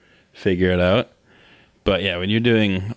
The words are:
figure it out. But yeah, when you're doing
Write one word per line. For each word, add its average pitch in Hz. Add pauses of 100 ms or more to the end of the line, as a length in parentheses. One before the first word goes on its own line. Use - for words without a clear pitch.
(320)
figure 92
it 90
out. 92 (760)
But 95
yeah, 90
when 92
you're 110
doing 107